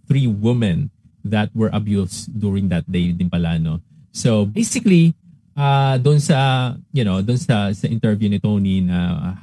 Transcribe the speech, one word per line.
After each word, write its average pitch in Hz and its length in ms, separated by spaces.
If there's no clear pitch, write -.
three 135 240
women 107 640
that 107 280
were 110 200
abused 104 580
during 98 380
that 85 160
day 87 260
din 87 180
pala, 85 280
no? 80 240
So, 107 320
basically, 175 720
ah, 139 400
dun 143 240
sa, 131 520
you 135 80
know, 95 240
dun 123 120
sa, 104 360
sa - 160
interview 110 400
ni 101 80
Tony 98 480
na, 87 580